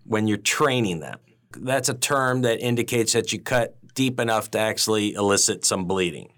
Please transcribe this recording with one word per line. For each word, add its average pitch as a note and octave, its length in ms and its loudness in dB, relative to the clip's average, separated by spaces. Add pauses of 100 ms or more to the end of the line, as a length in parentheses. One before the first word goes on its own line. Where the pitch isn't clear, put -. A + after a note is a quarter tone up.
when G#2+ 220 0
you're G#2 120 2
training A#2 600 0
them. C2+ 200 -14 (360)
That's B2+ 320 -2
a C3+ 60 -2
term C3 480 0
that A#2 160 2
indicates A#2+ 540 0
that - 200 0
you G#2 80 -6
cut - 360 0 (180)
deep C3 240 0
enough A2 340 0
to A2 60 0
actually G#2+ 560 0
elicit G2+ 500 2
some F#2+ 200 0
bleeding. F2+ 540 -2